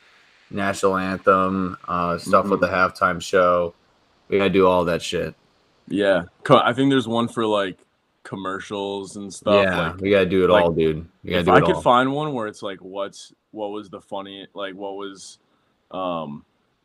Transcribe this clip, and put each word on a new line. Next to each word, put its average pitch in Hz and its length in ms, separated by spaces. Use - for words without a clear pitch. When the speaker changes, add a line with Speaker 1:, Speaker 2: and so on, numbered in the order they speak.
Speaker 1:
national 98 460
anthem, 95 800
uh, 87 320
stuff 95 300
with 98 120
Speaker 2:
Mm-hmm. 90 120
Speaker 1:
the 95 40
halftime 90 460
show. 90 500
We 101 100
gotta 98 120
do 95 160
all 90 200
that 85 140
shit. 82 360
Speaker 2:
Yeah. 95 380
Co-, 127 160
I 113 140
think 135 180
there's 131 160
one 117 220
for, 117 180
like, 98 320
commercials 98 880
and 101 180
stuff, 101 300
Speaker 1:
Yeah, 90 280
Speaker 2:
like, 92 100
Speaker 1:
we 98 100
gotta 98 160
do 92 180
it 87 60
Speaker 2:
like, 90 140
Speaker 1:
all, 85 80
dude. 80 340
We 92 80
gotta 90 120
Speaker 2:
if 85 40
Speaker 1:
do 98 60
Speaker 2:
I 123 60
Speaker 1:
it 151 80
Speaker 2:
could 180 100
Speaker 1:
all. 156 60
Speaker 2:
find 131 300
one 147 200
where 113 160
it's 104 160
like, 98 160
what's, 98 520
what 104 180
was 104 200
the 98 100
funny, 98 540
like, 95 200
what 98 220
was, 98 420
um, 85 520